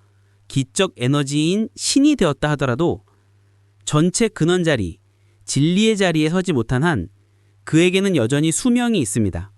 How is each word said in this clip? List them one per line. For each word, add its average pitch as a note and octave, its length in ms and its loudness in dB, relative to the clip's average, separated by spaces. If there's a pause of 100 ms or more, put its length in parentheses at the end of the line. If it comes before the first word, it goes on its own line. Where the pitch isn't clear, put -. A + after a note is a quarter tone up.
(500)
기적 D#3+ 480 -2
에너지인 D3 760 0
신이 C#4 420 2
되었다 D3+ 340 0
하더라도 C#3 540 -2 (800)
전체 F3 420 0
근원 F3+ 380 0
자리, G#2 340 -2 (460)
진리의 F#3 500 2
자리에 E3 340 0
서지 F#3 220 -2
못한 B2+ 320 -2
한 C3 240 -2 (560)
그에게는 F#3 540 2
여전히 C#3+ 340 0
수명이 A#3+ 480 0
있습니다. G2+ 580 -4